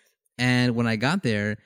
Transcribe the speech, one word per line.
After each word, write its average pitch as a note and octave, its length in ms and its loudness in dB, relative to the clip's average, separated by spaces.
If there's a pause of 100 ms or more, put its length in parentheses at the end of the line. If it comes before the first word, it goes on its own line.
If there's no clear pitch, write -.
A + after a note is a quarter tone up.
(380)
And B2 380 2
when A#2 100 0
I A2+ 120 0
got D3 260 -2
there, G#2 420 -2